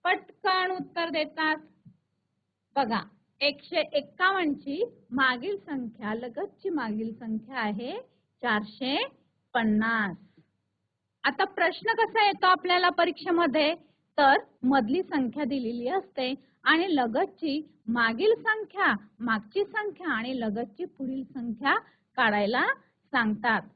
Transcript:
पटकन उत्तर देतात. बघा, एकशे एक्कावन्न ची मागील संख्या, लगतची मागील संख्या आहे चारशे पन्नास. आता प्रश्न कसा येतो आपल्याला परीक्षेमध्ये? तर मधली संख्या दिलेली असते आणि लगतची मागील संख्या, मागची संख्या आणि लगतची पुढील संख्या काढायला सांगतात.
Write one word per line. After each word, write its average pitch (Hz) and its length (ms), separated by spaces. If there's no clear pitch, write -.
पटकन 370 640
उत्तर 339 380
देतात. 311 480
बघा, 226 240
एकशे 285 400
एक्कावन्न 339 600
ची 302 300
मागील 262 460
संख्या, 240 580
लगतची 254 560
मागील 226 440
संख्या 226 440
आहे 233 400
चारशे 240 540
पन्नास. 220 640
आता 285 200
प्रश्न 392 500
कसा 440 320
येतो 381 200
आपल्याला 359 420
परीक्षेमध्ये? 339 880
तर 277 180
मधली 262 400
संख्या 285 420
दिलेली 240 440
असते 277 460
आणि 320 220
लगतची 277 640
मागील 233 460
संख्या, 415 600
मागची 226 440
संख्या 403 440
आणि 247 320
लगतची 226 440
पुढील 262 400
संख्या 269 540
काढायला 226 500
सांगतात. 220 500